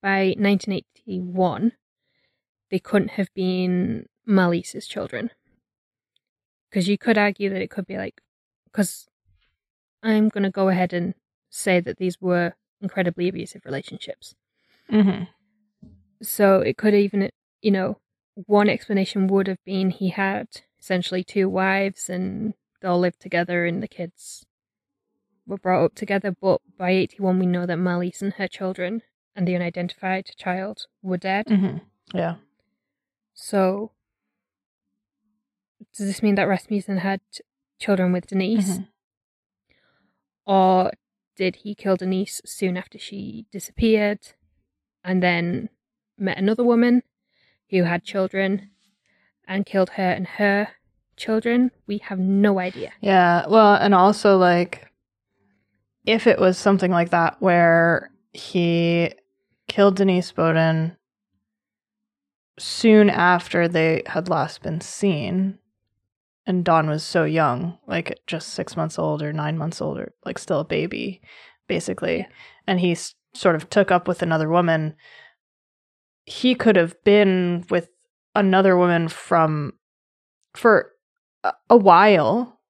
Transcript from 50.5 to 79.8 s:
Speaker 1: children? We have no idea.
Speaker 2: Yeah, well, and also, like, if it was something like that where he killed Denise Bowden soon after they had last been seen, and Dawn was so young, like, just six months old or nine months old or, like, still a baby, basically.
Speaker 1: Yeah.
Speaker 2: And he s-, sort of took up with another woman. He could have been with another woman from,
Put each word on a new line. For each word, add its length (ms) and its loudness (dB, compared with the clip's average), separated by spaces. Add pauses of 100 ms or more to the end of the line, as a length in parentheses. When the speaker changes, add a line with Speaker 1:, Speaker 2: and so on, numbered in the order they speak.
Speaker 1:
children? 540 0 (160)
We 140 -6
have 180 -10
no 420 2
idea. 400 -10
Speaker 2:
Yeah, 480 4
well, 280 8
and 180 4
also, 440 6
like, 540 2 (1120)
if 200 0
it 140 6
was 180 4
something 340 2
like 200 2
that 280 0
where 720 4 (200)
he 800 0 (560)
killed 300 4
Denise 340 2
Bowden 640 0 (1600)
soon 540 6
after 560 2
they 400 0
had 200 -4
last 360 -4
been 180 -6
seen, 800 -4 (840)
and 200 -2
Dawn 220 2
was 160 -4
so 200 0
young, 540 -2 (100)
like, 400 -6
just 220 -10
six 260 -10
months 240 -6
old 220 -2
or 100 -6
nine 260 -4
months 240 -8
old 160 -6
or, 160 -12 (120)
like, 120 -10
still 220 -4
a 60 -4
baby, 560 -6 (460)
basically. 520 -4
Speaker 1:
Yeah. 80 -10 (400)
Speaker 2:
And 120 0
he 120 2
s-, 240 -8 (180)
sort 220 2
of 140 -8
took 220 2
up 160 0
with 140 -4
another 280 -2
woman. 460 0 (1300)
He 300 0
could 200 4
have 280 0
been 640 4
with 200 -2 (460)
another 420 4
woman 300 4
from, 680 0 (800)